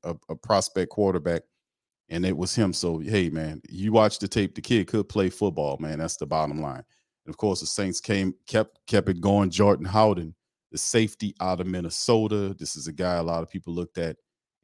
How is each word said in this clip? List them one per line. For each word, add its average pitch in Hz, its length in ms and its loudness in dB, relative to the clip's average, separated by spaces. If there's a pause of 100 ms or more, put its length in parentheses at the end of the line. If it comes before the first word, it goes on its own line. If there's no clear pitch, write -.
a, 85 100 -6 (140)
a 82 80 -8
prospect 95 540 0
quarterback," 87 520 0 (680)
and 87 160 -2
it 92 100 0
was 90 180 -4
him. 98 200 2
So, 85 240 -2
hey, 87 320 0
man, 78 400 -6
you 101 220 -2
watch 107 260 6
the 101 100 -6
tape, 98 260 0
the 82 60 -10
kid 107 280 2
could 104 200 0
play 95 220 2
football, 78 480 -2
man. 78 220 -6
That's 82 180 -6
the 76 80 -6
bottom 76 340 -2
line. 67 240 -8 (400)
And 78 80 -14
of - 60 -16
course, 98 220 0
the 80 60 -10
Saints 95 320 -4
came, 95 360 -2 (120)
kept, - 400 -2
kept 107 220 2
it 87 140 -2
going. 98 280 4
Jordan 90 360 4
Howden, 92 480 2 (360)
the - 80 -8
safety 110 600 0
out 92 200 0
of 90 60 -2
Minnesota. 98 880 0
This - 200 -10
is 73 100 -12
a 82 60 -8
guy 90 220 0
a 85 80 0
lot 82 200 -2
of 82 80 -10
people 85 220 -10
looked 85 240 -6
at, 82 200 -4 (480)